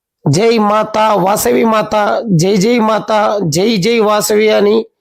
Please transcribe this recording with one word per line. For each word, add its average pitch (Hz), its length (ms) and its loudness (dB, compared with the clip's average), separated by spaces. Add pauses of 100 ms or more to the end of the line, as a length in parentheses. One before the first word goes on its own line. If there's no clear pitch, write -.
(300)
"జై 226 280 2
మాత 214 400 -2
వాసవి 214 680 0
మాత, 214 560 -2 (100)
జై 185 260 2
జై 233 220 2
మాత, 214 640 0
జై 185 340 -2
జై 226 220 0
వాసవి" 214 500 0
అని 214 360 2 (160)